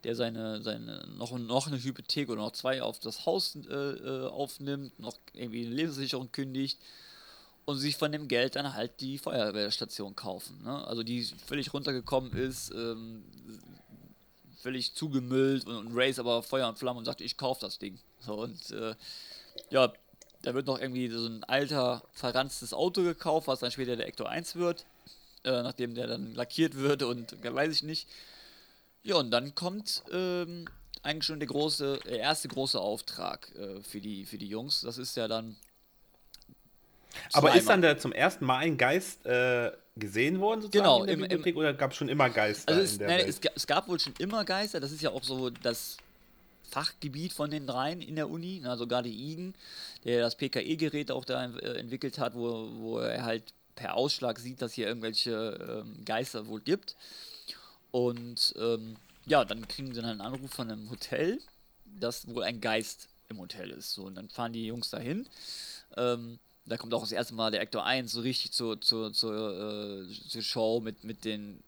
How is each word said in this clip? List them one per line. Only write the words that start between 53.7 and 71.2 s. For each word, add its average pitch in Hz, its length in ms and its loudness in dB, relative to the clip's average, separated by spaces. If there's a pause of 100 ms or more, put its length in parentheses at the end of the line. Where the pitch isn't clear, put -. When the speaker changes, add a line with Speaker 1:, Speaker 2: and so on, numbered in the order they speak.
Speaker 1:
per - 200 -4
Ausschlag 123 420 2
sieht, 127 240 -8
dass 117 100 -4
hier 113 160 -2
irgendwelche, 113 960 -2
ähm, 107 200 -14
Geister 110 420 -2
wohl 110 140 -6
gibt. - 360 0 (960)
Und, 120 640 2
ähm, 110 380 0 (300)
ja, 135 180 8
dann 110 240 -4
kriegen 131 260 -8
sie 117 60 -6
dann 113 100 -4
einen 107 100 -6
Anruf 131 300 -8
von 120 180 -4
einem 107 220 -8
Hotel, 160 480 0 (460)
dass 107 420 -6
wohl 117 160 -4
ein 107 180 -2
Geist 113 480 0 (200)
im 107 100 -10
Hotel - 320 -10
ist. - 240 -8
So, 98 100 -8
und 95 120 -10
dann 101 120 -12
fahren 117 240 -4
die 113 140 -4
Jungs 117 240 -4
dahin. 139 380 -4 (680)
Ähm, 120 440 0 (260)
da 113 100 -4
kommt 117 180 -4
auch - 80 2
das 110 100 -4
erste 120 220 -2
Mal 110 180 0
der 101 80 2
Ecto 113 180 -2
eins 120 340 0
so 117 80 -2
richtig 123 320 0
zur, 113 280 0
zur, 110 320 2
zur, 104 960 -4
äh, - 200 -14
zur 113 140 -6
Show 113 380 2
mit, 110 240 -8
mit 110 200 -10